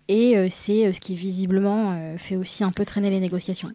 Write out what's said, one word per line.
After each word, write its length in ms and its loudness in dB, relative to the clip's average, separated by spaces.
Et, 280 6
euh, 140 4
c'est, 380 0
euh, 40 2
ce 60 -6
qui 160 -8
visiblement, 800 0
euh, 220 -8
fait 180 -8
aussi 280 -4
un 80 0
peu 120 -2
traîner 240 -2
les 120 2
négociations. 540 -4